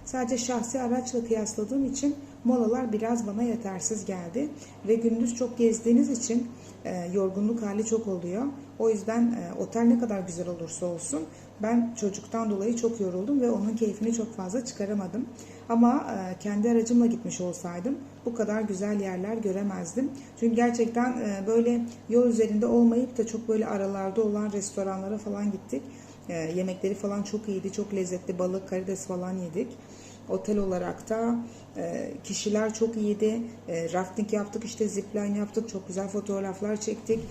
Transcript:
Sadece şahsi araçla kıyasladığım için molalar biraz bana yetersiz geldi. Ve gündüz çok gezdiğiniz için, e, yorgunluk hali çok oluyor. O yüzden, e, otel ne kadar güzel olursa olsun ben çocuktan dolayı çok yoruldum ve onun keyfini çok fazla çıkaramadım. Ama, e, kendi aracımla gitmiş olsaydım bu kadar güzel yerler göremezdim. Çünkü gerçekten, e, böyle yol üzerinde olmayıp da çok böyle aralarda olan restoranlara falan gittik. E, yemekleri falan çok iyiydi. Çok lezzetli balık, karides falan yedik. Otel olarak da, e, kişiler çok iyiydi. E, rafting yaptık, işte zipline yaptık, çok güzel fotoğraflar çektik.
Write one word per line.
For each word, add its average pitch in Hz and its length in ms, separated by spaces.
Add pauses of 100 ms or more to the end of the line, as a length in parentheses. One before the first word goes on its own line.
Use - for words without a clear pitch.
Sadece 254 340
şahsi 240 420
araçla 233 440
kıyasladığım 220 600
için 277 320 (280)
molalar 240 480
biraz 220 340
bana 202 160
yetersiz 202 640
geldi. 190 440 (400)
Ve 220 60
gündüz 233 400
çok 240 240
gezdiğiniz 233 520
için, 240 380 (360)
e, 180 280
yorgunluk 202 500
hali 208 240
çok 220 200
oluyor. 185 360 (360)
O 226 120
yüzden, 220 320
e, 196 380
otel 226 220
ne 233 160
kadar 214 220
güzel 175 280
olursa 165 380
olsun 175 360 (400)
ben 233 380
çocuktan 208 500
dolayı 208 260
çok 233 240
yoruldum 196 400
ve 240 100
onun 208 260
keyfini 220 380
çok 220 220
fazla 196 280
çıkaramadım. 202 640 (420)
Ama, 240 460
e, 185 240
kendi 208 320
aracımla 233 360
gitmiş 190 340
olsaydım 175 580 (280)
bu 233 80
kadar 214 260
güzel 208 400
yerler 190 360
göremezdim. 196 720 (300)
Çünkü 233 160
gerçekten, 233 560
e, 202 340
böyle 233 400 (220)
yol 240 180
üzerinde 214 400
olmayıp 233 520
da 214 80
çok - 220
böyle 214 180
aralarda 196 560
olan 208 300
restoranlara 196 640
falan 208 340
gittik. 247 300 (460)
E, 180 40
yemekleri 180 600
falan 202 280
çok 214 260
iyiydi. 190 240
Çok 202 220
lezzetli 180 440
balık, 185 300
karides 190 380
falan 180 260
yedik. 180 360 (600)
Otel 208 300
olarak 180 520
da, 233 280 (380)
e, 170 360 (120)
kişiler 214 500
çok 226 220
iyiydi. 214 460 (260)
E, 165 240
rafting 185 400
yaptık, 208 320
işte 214 240
zipline 202 500
yaptık, 208 300
çok 190 200
güzel 190 200
fotoğraflar 196 680
çektik. 220 440 (100)